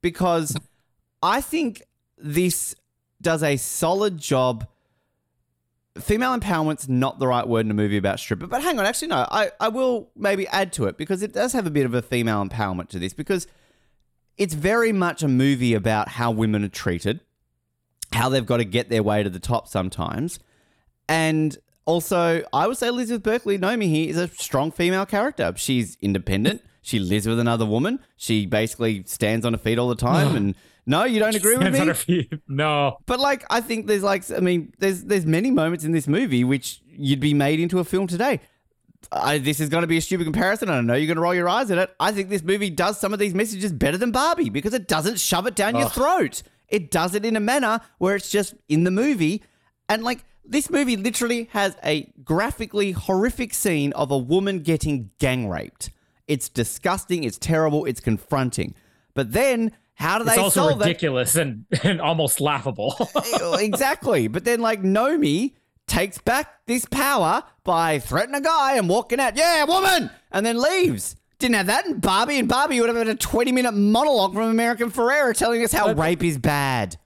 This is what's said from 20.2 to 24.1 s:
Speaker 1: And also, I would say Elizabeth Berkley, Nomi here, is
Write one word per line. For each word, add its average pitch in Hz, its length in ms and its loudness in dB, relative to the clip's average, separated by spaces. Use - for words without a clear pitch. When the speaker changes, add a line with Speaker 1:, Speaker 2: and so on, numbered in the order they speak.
Speaker 1:
And 156 500 0
also, 170 640 2
I 160 160 2
would 247 100 -2
say 240 120 -2
Elizabeth 240 340 -4
Berkley, 214 340 0
Nomi 202 300 0
here, 156 220 2
is 160 80 -2